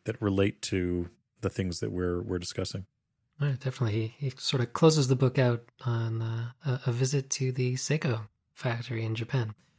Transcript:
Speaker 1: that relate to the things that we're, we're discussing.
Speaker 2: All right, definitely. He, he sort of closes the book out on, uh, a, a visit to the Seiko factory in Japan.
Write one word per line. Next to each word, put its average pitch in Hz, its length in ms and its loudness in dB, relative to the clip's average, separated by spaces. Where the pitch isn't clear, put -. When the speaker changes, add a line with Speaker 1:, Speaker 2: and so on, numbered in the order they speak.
Speaker 1:
that - 180 -6
relate 98 420 2
to 87 460 0
the 90 80 -2
things 92 300 -2
that 107 120 -4
we're, 90 320 0
we're 92 160 -2
discussing. 92 480 -6
Speaker 2:
All 143 80 0
right, 131 120 -2
definitely. 113 580 -2
He, 143 80 -6
he 127 120 -4
sort 123 260 0
of - 100 -4
closes 156 340 6
the 131 80 4
book 131 220 4
out 123 260 4
on, 113 360 0
uh, 113 280 -4
a, 131 220 -2
a 123 40 2
visit 131 400 0
to 131 200 0
the 127 240 0
Seiko 123 520 -2
factory 117 500 -4
in 110 80 -2
Japan. 113 400 -2